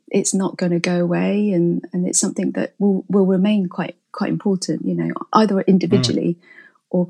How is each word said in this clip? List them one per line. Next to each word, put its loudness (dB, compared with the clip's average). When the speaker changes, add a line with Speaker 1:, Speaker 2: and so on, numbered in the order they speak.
Speaker 1:
it's 0
not -2
gonna 0
go 0
away, 0
and, 0
and -2
it's -2
something -2
that -4
will, 0
will 4
remain 2
quite, -8
quite -4
important, -2
you -2
know, -2
either 4
individually 2
Speaker 2:
Mm. -20
Speaker 1:
or, 0